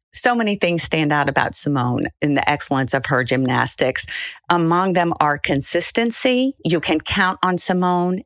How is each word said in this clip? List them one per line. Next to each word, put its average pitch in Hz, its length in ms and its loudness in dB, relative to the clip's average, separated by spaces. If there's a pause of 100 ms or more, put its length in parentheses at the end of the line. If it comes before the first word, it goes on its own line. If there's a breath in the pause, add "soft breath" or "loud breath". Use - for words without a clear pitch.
(120)
So - 220 0
many 214 220 0
things 170 260 0
stand 156 300 0
out 143 160 2
about - 260 -2
Simone 123 520 0 (140)
in 147 140 2
the - 160 0
excellence 135 440 0
of 131 120 -2
her 127 160 0
gymnastics. 127 840 0 (420 loud breath)
Among 175 460 2
them 170 260 2
are 147 180 2
consistency. 233 1300 0
You 165 160 0
can 156 200 0
count 190 440 0
on 180 140 2
Simone 180 680 0